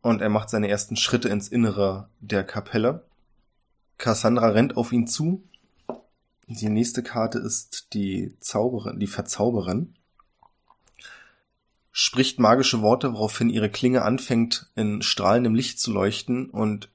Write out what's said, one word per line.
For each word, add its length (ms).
Und 220
er 80
macht 180
seine 200
ersten 280
Schritte 320
ins 200
Innere 600
der 220
Kapelle. 640
Cassandra 500
rennt 300
auf 140
ihn 140
zu. 360
Die 240
nächste 320
Karte 360
ist 540
die 480
Zauberin, 580
die 80
Verzauberin. 880
Spricht 460
magische 440
Worte, 300
woraufhin 380
ihre 180
Klinge 340
anfängt, 760
in 260
strahlendem 540
Licht 240
zu 120
leuchten 560
und 460